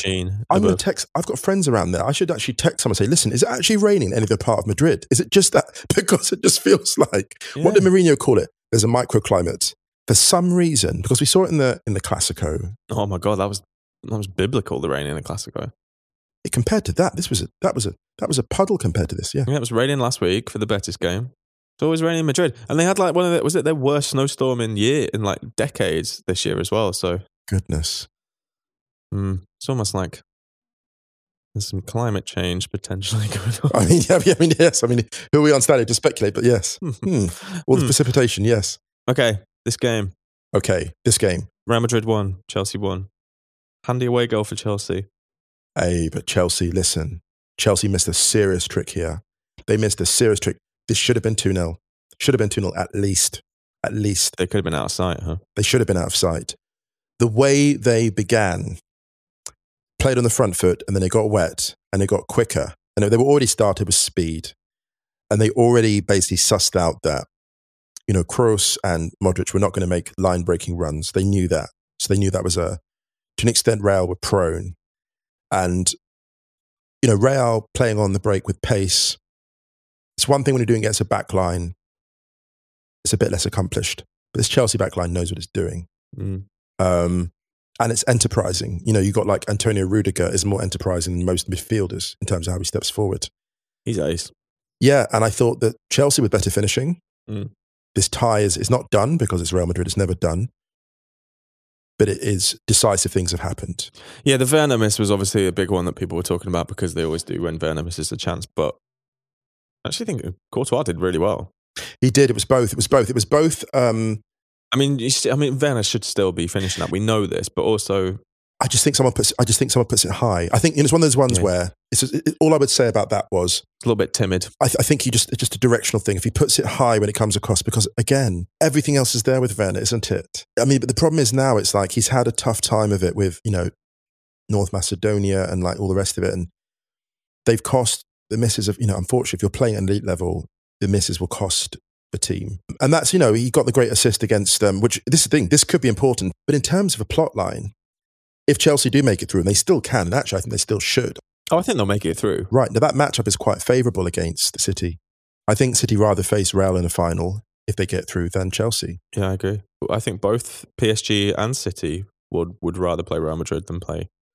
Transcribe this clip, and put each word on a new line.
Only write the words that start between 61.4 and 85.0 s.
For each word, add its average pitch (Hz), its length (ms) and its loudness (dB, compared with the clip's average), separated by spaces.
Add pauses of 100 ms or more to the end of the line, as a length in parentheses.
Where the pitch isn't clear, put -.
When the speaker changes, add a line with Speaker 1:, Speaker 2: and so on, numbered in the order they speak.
Speaker 2:
and 101 100 0
it 98 60 0
got - 180 0
quicker. - 480 -2 (220)
And 104 140 2
they 113 60 4
were 120 80 6
already 143 220 4
started 101 400 0
with 90 80 -2
speed. 82 580 -4 (800)
And 107 100 2
they 107 100 4
already 117 500 4
basically 95 380 0
sussed - 360 2
out 85 300 2
that, 76 220 -2 (840)
you 101 60 2
know, 87 100 2
Kroos 110 580 0
and 82 300 -2 (100)
Modric 90 320 0
were 95 60 2
not 98 120 2
gonna 95 140 -2
make 87 320 -4
line-breaking 90 580 0
runs. 80 360 -6
They 95 120 0
knew 98 240 2
that. 80 200 -2 (320)
So - 120 -2
they 98 60 2
knew 98 140 2
that 92 100 -2
was 90 140 -2
a, 87 240 -4 (560)
to - 80 -2
an 113 40 4
extent, 113 340 2
Real 95 260 2
were 90 80 -4
prone. 87 580 -2 (800)
And, 90 380 0 (1120)
you 120 60 4
know, 107 80 6
Real 117 580 2
playing 113 240 2
on 101 140 2
the 98 80 -2
break 98 260 -2
with - 160 -6
pace. - 540 0 (1000)
It's - 120 -4
one 139 160 2
thing 139 100 2
when 127 60 2
you're 117 60 0
doing 113 160 2
against 107 180 0
a 110 40 0
back - 280 -4
line. 90 420 -2 (1300)
It's - 80 -4
a - 60 0
bit - 120 0
less 95 160 -2
accomplished. - 580 -4 (280)
But - 60 -8
this 117 100 0
Chelsea 120 300 2
back - 180 -2
line 87 160 -2